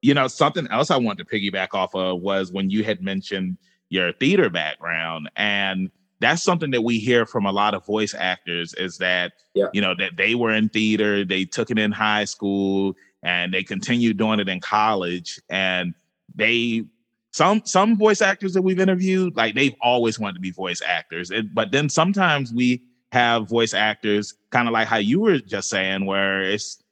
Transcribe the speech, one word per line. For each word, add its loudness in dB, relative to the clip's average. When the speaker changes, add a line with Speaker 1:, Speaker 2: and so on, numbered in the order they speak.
Speaker 1:
you 6
know, 4
something 0
else 0
I 4
wanted -2
to -4
piggyback -2
off 0
of 0
was 0
when -2
you 2
had -2
mentioned -4
your 0
theater 2
background. -6
And -2
that's 2
something 0
that 2
we 0
hear 2
from -2
a 0
lot 2
of -8
voice -2
actors -4
is -6
that, -2
Speaker 2:
Yeah. 0
Speaker 1:
you 0
know, 0
that -4
they 2
were 0
in 2
theater, 2
they -2
took -4
it 0
in 0
high 0
school, -2
and -2
they -2
continued 0
doing 0
it -2
in -6
college. -2
And -2
they 0
some, 2
some 4
voice 4
actors 0
that 2
we've 2
interviewed, 2
like, 0
they've 2
always 2
wanted -4
to -14
be -4
voice -6
actors. -4
And, -4
but -2
then 0
sometimes 0
we 0
have 2
voice 0
actors, 0
kinda 2
like 0
how 0
you 2
were 4
just -6
saying, -2
where 0
it's -4